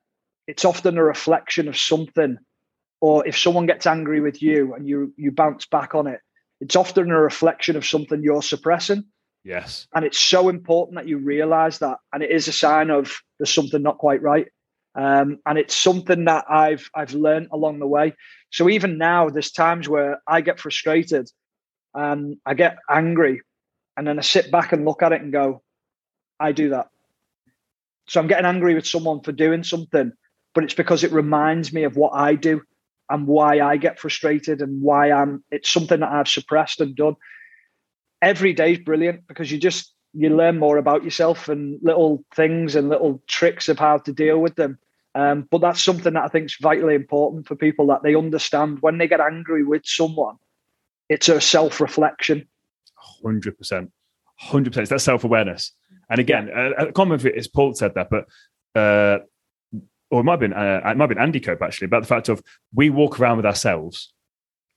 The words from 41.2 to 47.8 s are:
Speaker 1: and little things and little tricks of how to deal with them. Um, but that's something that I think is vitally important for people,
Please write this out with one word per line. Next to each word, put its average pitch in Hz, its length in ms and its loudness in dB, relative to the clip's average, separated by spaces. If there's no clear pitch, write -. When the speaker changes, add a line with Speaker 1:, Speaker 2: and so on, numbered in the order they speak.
Speaker 1:
and 147 340 -8
little 160 420 2
things 160 400 0
and 143 120 2
little 139 380 0
tricks - 420 0
of 151 120 0
how 151 180 4
to 143 140 -10
deal 156 260 2
with 160 160 0
them. 139 240 -4
Um, 143 340 0
but 165 100 2
that's 175 220 2
something 175 320 0
that 160 80 0
I 143 60 -4
think 160 180 -2
is - 140 -12
vitally 151 340 2
important 147 540 -2
for 143 80 -8
people, 151 320 0